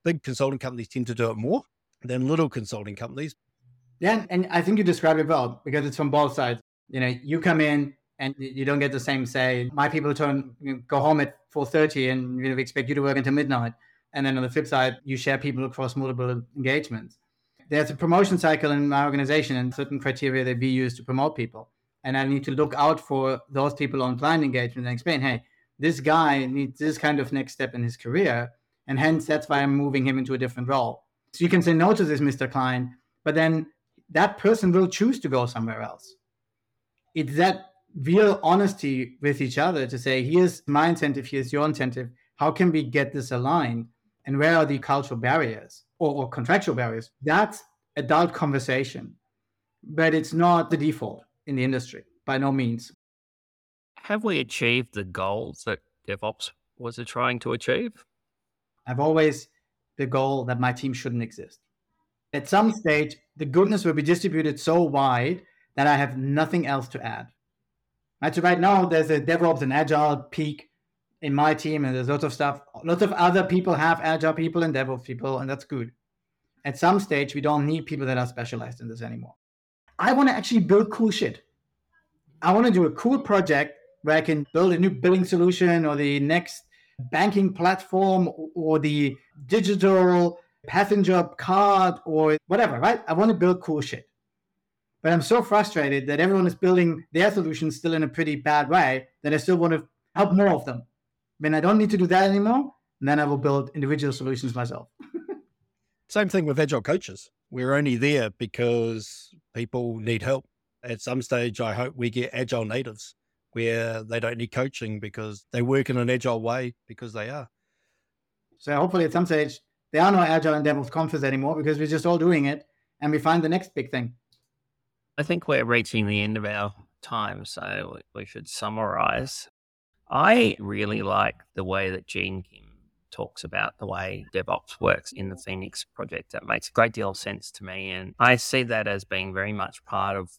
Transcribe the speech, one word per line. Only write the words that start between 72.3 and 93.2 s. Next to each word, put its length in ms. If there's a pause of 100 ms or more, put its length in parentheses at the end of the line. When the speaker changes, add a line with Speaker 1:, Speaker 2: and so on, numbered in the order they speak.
Speaker 2:
stuff. 280 (220)
Lots 180
of 120
other 300
people 300
have 280
Agile 320
people 300
and 100
DevOps 300
people, 360
and 100
that's 160
good. 260 (720)
At 140
some 220
stage, 340
we 80
don't 240
need 200
people 200
that 120
are 100
specialized 540
in 60
this 140
anymore. 340 (640)
I 140
wanna 180
actually 300
build 300
cool 180
shit. 340 (960)
I 120
wanna 180
do 140
a 60
cool 280
project 540 (300)
where 140
I 40
can 320
build 200
a 40
new 120
billing 360
solution 600
or 100
the 240
next 440 (480)
banking 420
platform 720
o-, 280
or 240
the 360 (300)
digital 920 (280)
passenger 560 (140)
card 580 (100)
or 320 (100)
whatever, 320
right? 280
I 60
wanna 200